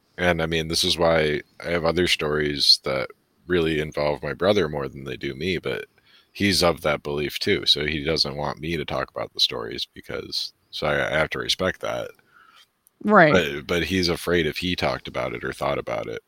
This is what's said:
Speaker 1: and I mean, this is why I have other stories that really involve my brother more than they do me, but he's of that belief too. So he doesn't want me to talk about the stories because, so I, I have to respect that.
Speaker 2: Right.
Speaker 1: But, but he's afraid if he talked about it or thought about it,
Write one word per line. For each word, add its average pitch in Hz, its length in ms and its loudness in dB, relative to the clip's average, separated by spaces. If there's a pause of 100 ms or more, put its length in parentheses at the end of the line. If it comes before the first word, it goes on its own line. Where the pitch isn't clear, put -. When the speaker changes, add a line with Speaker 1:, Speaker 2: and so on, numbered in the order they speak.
(180)
Speaker 1:
and 87 240 2
I 80 40 2
mean, 80 240 -2
this 85 160 0
is 80 120 0
why 80 440 4 (240)
I 80 60 -4
have 87 140 0
other 82 220 2
stories 76 760 2
that 65 260 -4 (360)
really 80 360 2
involve 73 420 -2
my 73 100 -4
brother 90 360 2
more 71 180 -4
than 67 160 -12
they 65 140 -8
do 69 180 -6
me, 85 220 -2
but 57 280 -6 (460)
he's 95 320 2
of 85 180 2
that 73 220 -2
belief 73 360 -4
too. 92 260 0
So 73 200 2
he 76 180 -2
doesn't 73 340 0
want 73 240 -4
me 80 160 -4
to 71 80 -4
talk 67 260 -4
about 57 220 -8
the - 80 -8
stories 58 520 -2
because, - 600 -8 (180)
so - 160 -4
I, 71 260 0
I 76 40 0
have 78 140 0
to 67 80 -6
respect 92 420 -2
that. 58 300 -6 (920)
Speaker 2:
Right. 185 300 8
Speaker 1:
But, 73 340 0
but 87 160 0
he's 87 240 0
afraid 85 380 2
if 73 120 -2
he 90 200 -2
talked 67 320 -2
about 65 240 -4
it 62 100 -10
or 67 80 -6
thought 71 260 -2
about 58 300 -6
it, 57 200 -8